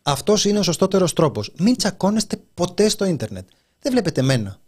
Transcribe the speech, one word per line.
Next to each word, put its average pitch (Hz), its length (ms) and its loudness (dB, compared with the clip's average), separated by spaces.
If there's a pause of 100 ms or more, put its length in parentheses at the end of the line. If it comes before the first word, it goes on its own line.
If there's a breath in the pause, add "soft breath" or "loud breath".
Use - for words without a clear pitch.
αυτός 185 440 0
είναι 208 140 2
ο 196 40 0
σωστότερος 185 500 2
τρόπος. 131 440 0
Μην 233 200 2
τσακώνεστε 214 640 -2 (140)
ποτέ 180 360 0
στο 208 160 -2
ίντερνετ. 110 420 -4 (320)
Δεν 285 120 -2
βλέπετε 180 300 0
εμένα. 120 460 0